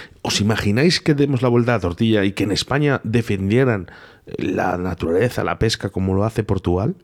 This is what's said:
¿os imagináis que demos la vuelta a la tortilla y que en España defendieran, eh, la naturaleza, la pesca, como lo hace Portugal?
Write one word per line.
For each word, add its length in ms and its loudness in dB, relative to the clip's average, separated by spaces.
¿os 180 -2
imagináis 600 2
que 140 2
demos 280 2
la 60 2
vuelta 240 4
a 40 4
la 40 -4
tortilla 440 2
y 80 0
que 120 -4
en 80 0
España 520 0
defendieran, 840 0
eh, 160 -8
la 360 -2
naturaleza, 680 -2
la 140 -4
pesca, 320 -2
como 240 0
lo 100 2
hace 200 -2
Portugal? 600 -2